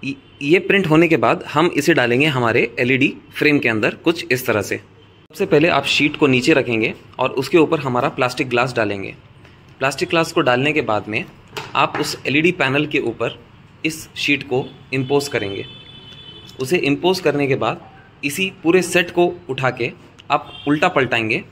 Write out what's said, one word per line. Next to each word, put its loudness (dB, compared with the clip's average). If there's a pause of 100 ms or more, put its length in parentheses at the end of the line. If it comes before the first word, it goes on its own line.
ये, -6 (280)
ये 4
print 2
होने 6
के 4
बाद 2 (100)
हम 4 (100)
इसे 2
डालेंगे 2
हमारे 2 (180)
एलईडी 2 (260)
frame 2
के 0
अंदर 0
कुछ -2
इस -2
तरह 2
से। -6
सबसे -10
पहले 4
आप 2
sheet 0
को 2
नीचे 4
रखेंगे 0 (260)
और 0
उसके 0
ऊपर 4
हमारा -2
plastic -2
glass 0
डालेंगे। -4 (640)
Plastic -4
glass 0
को 0
डालने 2
के 0
बाद -2
में -4 (500)
आप 0
उस -6 (100)
एलईडी 2
panel 0
के -4
ऊपर -4 (460)
इस -6 (180)
sheet -2
को -2 (300)
impose 0
करेंगे। -6 (960)
उसे 0
impose 0
करने 0
के 0
बाद -4 (400)
इसी -4 (120)
पूरे 4
set 0
को 2 (240)
उठा -2
के -4 (400)
आप -2 (160)
उल्टा 2
पलटाएंगे 0